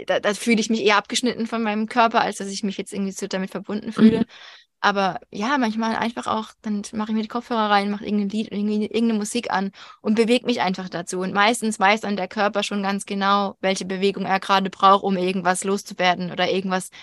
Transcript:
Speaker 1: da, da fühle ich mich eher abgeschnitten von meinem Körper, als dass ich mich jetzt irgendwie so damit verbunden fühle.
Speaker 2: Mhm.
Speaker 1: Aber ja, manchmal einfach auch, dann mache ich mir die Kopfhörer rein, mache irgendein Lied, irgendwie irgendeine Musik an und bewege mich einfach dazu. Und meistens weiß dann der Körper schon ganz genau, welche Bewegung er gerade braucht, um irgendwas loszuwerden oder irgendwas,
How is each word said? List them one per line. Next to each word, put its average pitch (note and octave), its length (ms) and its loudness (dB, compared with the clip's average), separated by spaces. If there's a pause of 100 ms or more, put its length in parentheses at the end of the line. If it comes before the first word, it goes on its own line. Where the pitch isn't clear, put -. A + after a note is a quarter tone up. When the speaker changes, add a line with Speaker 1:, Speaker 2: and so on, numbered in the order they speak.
Speaker 1:
da, F3+ 140 0
da G#3 140 0
fühle A3+ 260 2
ich G#3+ 80 -2
mich A3+ 160 0
eher G#3 140 4
abgeschnitten A3+ 480 -2
von A#3 160 -4
meinem G#3+ 240 -2
Körper, A3+ 340 2
als - 160 -2
dass G3 120 -10
ich G3 140 -8
mich G3 140 -4
jetzt - 160 -10
irgendwie G3 200 -4
so G3 140 -8
damit F#3+ 240 -4
verbunden G#3 420 -8
fühle. A3 280 6
Speaker 2:
Mhm. A#3+ 40 0 (560)
Speaker 1:
Aber G3 380 0 (140)
ja, B3 260 -2
manchmal A3+ 380 -2
einfach A#3 320 -4
auch, A3 240 -4 (100)
dann G#3 200 -4 (100)
mache G#3+ 180 -4
ich A3 60 -2
mir G#3+ 60 -2
die G#3+ 60 -8
Kopfhörer A3+ 400 -2
rein, G3+ 220 2
mache G#3 140 -6
irgendein G#3 240 0
Lied, G#3+ 240 -4
irgendwie G#3 320 0
irgendeine A3+ 300 0
Musik G#3 360 -4
an G3 220 -2 (300)
und G#3+ 120 2
bewege A#3 320 4
mich A#3+ 140 0
einfach F#3 280 -2
dazu. F3 320 -6
Und F#3+ 140 -4
meistens G#3+ 460 2
weiß G#3 220 4
dann G3+ 140 -2
der F#3+ 120 -4
Körper G#3 340 0
schon G3+ 220 -4
ganz G3 200 -2
genau, G3 560 0
welche F#3+ 260 -2
Bewegung F#3+ 380 0
er F#3+ 140 2
gerade G3 320 2
braucht, G3 320 6
um G3 140 0
irgendwas F#3 480 0
loszuwerden F#3 640 0
oder F#3 180 -2
irgendwas, F#3 420 -2 (120)